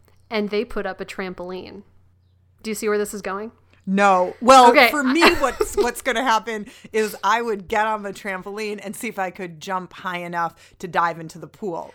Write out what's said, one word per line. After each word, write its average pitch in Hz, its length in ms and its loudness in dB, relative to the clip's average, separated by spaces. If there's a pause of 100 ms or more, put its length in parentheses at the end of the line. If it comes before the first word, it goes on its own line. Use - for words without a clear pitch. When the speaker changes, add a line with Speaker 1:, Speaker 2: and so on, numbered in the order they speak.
(300)
Speaker 1:
and 208 200 -2
they 208 140 -2
put 220 220 -6
up 190 160 -8
a 190 40 -12
trampoline." 185 800 -12 (800)
Do 214 60 -8
you 220 60 -6
see 220 120 -6
where 208 120 0
this 208 160 -4
is 196 80 -10
going? 208 280 -8 (360)
Speaker 2:
No. 190 520 4
Well, 247 300 10
Speaker 1:
Okay. 247 220 6
Speaker 2:
for 294 120 0
me, 262 180 2
Speaker 1:
<laughs> 349 180 6
Speaker 2:
what's, 277 360 -2
what's 240 280 -2
gonna 247 200 -2
happen 220 440 -2 (260)
is 214 300 -2
I 220 180 2
would 202 260 -6
get 214 200 0
on 214 160 -4
the 196 100 -8
trampoline 202 680 -10
and 196 120 -10
see - 120 -10
if 208 100 -10
I 185 140 -4
could 175 280 -14
jump 185 340 -8
high 180 260 -8
enough 170 580 -6
to 190 100 -12
dive 170 320 0
into 165 200 -16
the 156 80 -14
pool. 170 480 -10